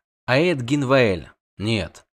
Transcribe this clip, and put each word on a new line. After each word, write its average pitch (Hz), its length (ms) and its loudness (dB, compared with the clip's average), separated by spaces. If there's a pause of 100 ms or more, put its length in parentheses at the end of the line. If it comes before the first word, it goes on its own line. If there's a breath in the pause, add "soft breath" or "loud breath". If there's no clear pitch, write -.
(260)
Аэт-Гинваэль?" 131 1040 0 (280)
"Нет". 104 560 -4